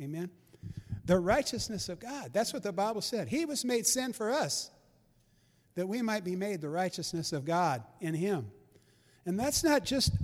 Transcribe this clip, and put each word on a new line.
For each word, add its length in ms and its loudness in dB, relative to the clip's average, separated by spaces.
Amen? 300 -6
The 140 6
righteousness 720 0
of 100 -8
God. 320 -8
That's 220 0
what 80 -6
the 100 -2
Bible 300 0
said. 260 -2
"He 160 2
was 220 -2
made 200 2
sin 280 2
for 180 0
us, 380 0
that 120 -2
we 140 -4
might 240 0
be 120 -2
made 260 -2
the 80 -4
righteousness 640 -2
of 100 -2
God 400 2
in 140 -2
him." 360 0
And 120 0
that's 260 2
not 200 6
just 280 2